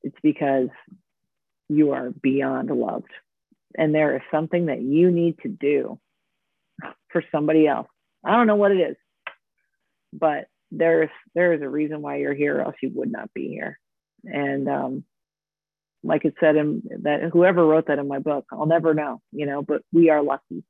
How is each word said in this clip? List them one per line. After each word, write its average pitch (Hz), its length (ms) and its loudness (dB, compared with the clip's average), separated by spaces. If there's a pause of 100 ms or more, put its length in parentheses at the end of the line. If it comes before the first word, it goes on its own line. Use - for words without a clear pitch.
It's - 200 -10
because 139 460 0 (1000)
you 147 240 2
are 127 180 -6
beyond 135 600 -2
loved. 113 400 -4 (680)
And 156 180 0
there 151 220 2
is 127 140 -6
something 165 360 -2
that 123 160 -4
you 160 280 4
need 170 280 0
to - 100 -10
do 139 500 -2 (1120)
for 165 220 -2
somebody 156 340 4
else. 135 220 0 (360)
I 180 80 0
don't 233 140 4
know 208 100 4
what 202 160 4
it 190 80 2
is, 147 160 -2 (1160)
but 151 360 -2 (220)
there 165 340 2
is, 156 60 -6 (240)
there 175 180 2
is 147 100 -2
a 139 60 -8
reason 151 340 -4
why 143 140 -8
you're 143 180 -4
here, 143 240 -2
or - 40 -2
else - 200 -6
you 131 120 -4
would 127 160 -4
not - 220 -10
be - 160 -8
here. - 300 -10 (460)
And, 139 440 -4
um, 139 360 -6 (960)
like 156 220 -2
it 151 160 0
said 156 160 4
in 151 260 -2 (200)
that, 147 300 -2
whoever 175 320 6
wrote 156 220 4
that 143 120 0
in 143 100 -4
my 139 100 -6
book, 143 340 -4
I'll 147 140 -4
never 160 280 2
know, 147 260 -6 (120)
you 147 140 -6
know, 143 160 -6
but - 200 -4 (100)
we 165 180 6
are 151 120 4
lucky. - 480 -6